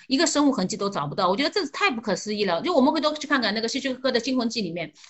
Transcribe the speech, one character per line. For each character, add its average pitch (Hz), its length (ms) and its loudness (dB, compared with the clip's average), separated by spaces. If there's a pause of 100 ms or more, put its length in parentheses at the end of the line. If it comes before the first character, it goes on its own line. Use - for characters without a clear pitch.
一 269 120 2
个 330 80 4
生 294 200 2
物 269 60 6
痕 190 160 0
迹 214 80 -6
都 202 140 -2
找 156 160 -4
不 147 80 -6
到。 185 160 2
我 196 60 2
觉 262 60 0
得 311 60 2
这 - 140 -2
是 285 80 -4
太 392 200 0
不 226 100 -4
可 208 140 -2
思 208 200 -4
议 208 100 0
了。 170 160 0
就 330 140 0
我 285 60 6
们 285 120 6
回 311 80 0
头 302 140 0
去 302 120 -8
看 285 140 0
看 208 140 0
那 226 60 -4
个 226 80 -2
希 254 120 -4
区 254 140 -2
柯 247 60 -12
克 262 120 0
的 233 80 2
《惊 254 160 -2
魂 233 140 0
记》 233 100 -4
里 180 100 -4
面， 165 220 -8 (180)